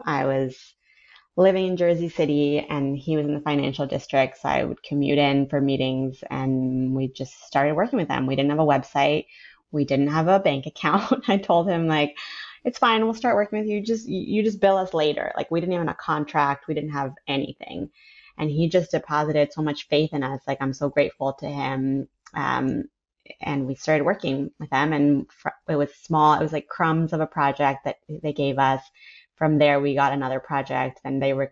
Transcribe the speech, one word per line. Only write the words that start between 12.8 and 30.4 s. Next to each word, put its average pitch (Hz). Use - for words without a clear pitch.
We'll 226
start 226
working 208
with 214
you. 208
Just, 220
you, 185
you 208
just 208
bill 190
us 190
later." 151
Like, -
we 165
didn't 175
even 170
have 160
a -
contract. 147
We 160
didn't 151
have 139
anything. -
And 156
he 160
just 170
deposited 151
so 156
much 147
faith 156
in 143
us. 135
Like, 139
I'm 135
so 143
grateful 139
to 151
him. 135
Um, 131
and 139
we 131
started 156
working 135
with 151
them 147
and 143
fr-, -
it 160
was 143
small. 151
It -
was, 151
like, 151
crumbs 160
of 156
a 156
project 139
that 143
they 151
gave 139
us. 135
From 156
there, 147
we 139
got 139
another 131
project. 131